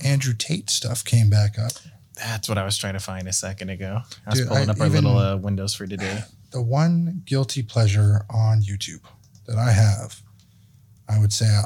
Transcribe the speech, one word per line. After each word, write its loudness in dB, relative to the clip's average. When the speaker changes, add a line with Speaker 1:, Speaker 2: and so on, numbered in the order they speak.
Speaker 1:
Andrew 0
Tate -4
stuff -4
came 4
back 4
up. -4
Speaker 2:
That's -8
what -2
I -2
was -2
trying -6
to -6
find -10
a -4
second -6
ago. -6
I -8
was 2
Speaker 1:
Dude, -2
Speaker 2:
pulling 2
Speaker 1:
I 0
Speaker 2:
up -2
our 2
Speaker 1:
even 4
Speaker 2:
little, 4
uh, 2
windows -4
for -10
today. -6
Speaker 1:
The -6
one 0
guilty -2
pleasure 4
on 2
YouTube -8
that -4
I 2
have, 2
I 2
would 4
say 2